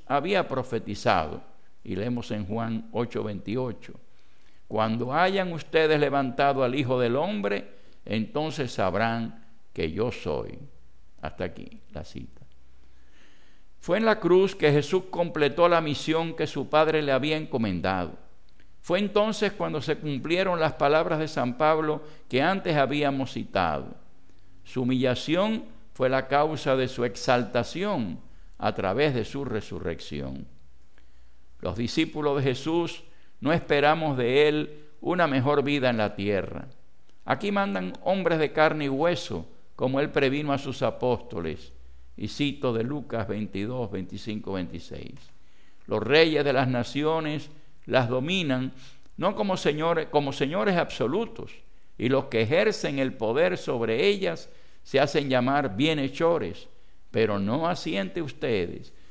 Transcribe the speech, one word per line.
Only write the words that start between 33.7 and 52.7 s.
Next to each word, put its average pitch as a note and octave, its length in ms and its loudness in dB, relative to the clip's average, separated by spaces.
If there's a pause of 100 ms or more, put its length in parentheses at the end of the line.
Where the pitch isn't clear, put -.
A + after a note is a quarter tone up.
de B2+ 320 6
él D3+ 360 -2 (160)
una E3+ 280 2
mejor C#3 340 4
vida C3+ 280 2
en A#2 60 0
la G#2 200 2
tierra. G2+ 500 -2 (580)
Aquí G3+ 280 0
mandan G3 400 0 (100)
hombres E3+ 380 2
de D3 120 2
carne D3+ 340 4
y - 20 0
hueso, C3+ 600 0 (280)
como C3 240 2
él D3+ 100 0
previno C#3+ 420 2
a C3+ 60 2
sus C3+ 240 -4
apóstoles. G#2+ 920 -2 (440)
Y G#2 120 -6
cito C#3 440 0
de A2+ 100 0
Lucas A#2+ 460 -4
veintidós, G#2 640 -4
veinticinco, G2 600 -6
veintiséis. E2+ 600 -6 (720)
Los G#2+ 160 0
reyes D3 420 6
de C#3+ 80 4
las B2+ 160 4
naciones D3+ 840 -2 (360)
las A#2+ 220 4
dominan, C3 640 0 (440)
no G3 180 0
como G3+ 220 0
señores, D#3 500 2
como C#3+ 260 2
señores F3+ 440 0
absolutos, E3 760 -2 (460)
y A#2+ 100 2
los C3+ 180 4
que A2+ 160 2
ejercen D#3+ 560 2